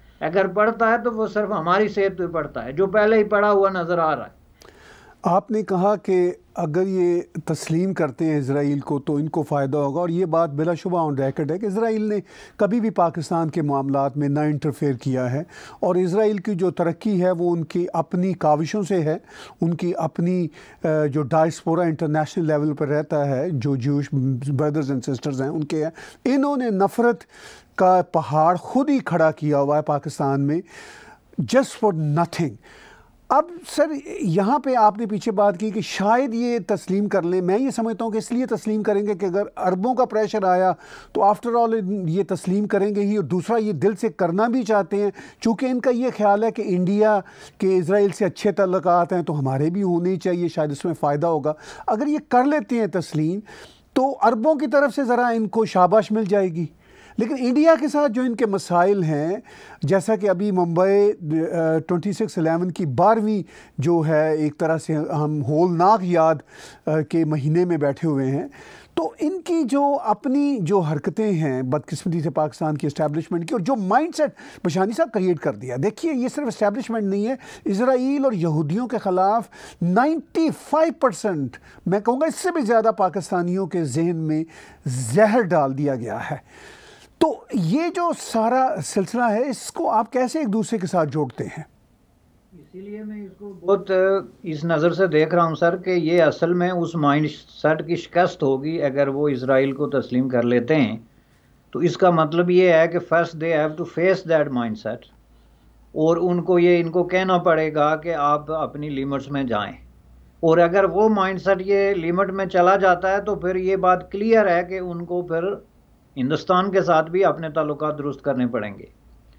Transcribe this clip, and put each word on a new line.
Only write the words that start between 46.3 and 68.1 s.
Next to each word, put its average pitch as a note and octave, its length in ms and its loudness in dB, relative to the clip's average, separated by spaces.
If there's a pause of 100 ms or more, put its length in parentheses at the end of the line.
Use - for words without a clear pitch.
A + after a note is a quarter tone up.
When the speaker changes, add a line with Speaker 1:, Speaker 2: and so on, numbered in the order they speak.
Speaker 2:
है A3+ 80 0
कि - 100 -6
इंडिया G3+ 580 2 (400)
के F#3+ 180 2
इसराइल F#3+ 340 2
से - 140 -2
अच्छे G3 260 -2
ताल्लुकात F3+ 600 2
हैं F3 100 0
तो D#3+ 100 -4
हमारे C3+ 360 0
भी F#3 120 -4
होने F3 280 0
ही F#3+ 80 -2
चाहिए, F3 320 -2
शायद D3+ 220 -2
उसमें D#3+ 220 -4
फ़ायदा D3 340 0
होगा। D3+ 280 0 (340)
अगर A#3+ 180 0
ये D4+ 120 -2 (120)
कर B3 140 4
लेते C#4+ 300 0
हैं A3 140 0
तस्लीम, D#3+ 500 -2 (560)
तो C4+ 160 2
अरबों B3 440 2
की D4 120 -2
तरफ C#4 240 4
से C#4 140 -2
ज़रा A#3+ 260 2
इनको A3 340 0
शाबाश F#3 460 4
मिल A3 140 0
जाएगी। F3+ 440 0 (500)
लेकिन B3 180 -2
इंडिया C4+ 380 4
के D#4 120 -2
साथ D4 220 0
जो A#3 140 -2
इनके A#3+ 220 0
मसाइल F#3+ 580 2
हैं, D#3 400 -2 (420)
जैसा F#3+ 300 2
कि G#3 120 -2
अभी G3 240 0
मुंबई, F#3 580 2
अ, G#3+ 80 -2 (680)
ट्वेंटी F3+ 260 -2
सिक्स G3+ 240 -4
इलेवन E3+ 320 0
की F3+ 160 -6
बारहवीं G#3 580 2 (360)
जो E3 220 2
है, D#3 360 2
एक D3+ 220 -2
तरह D#3+ 180 0
से D#3 160 -4
हम D3+ 480 -2
होलनाक F3 640 2
याद, D#3+ 400 2 (440)
अ, D#3 140 0
के E3 240 0
महीने D#3 400 0
में F3 140 0
बैठे C#3+ 280 0
हुए C#3 180 0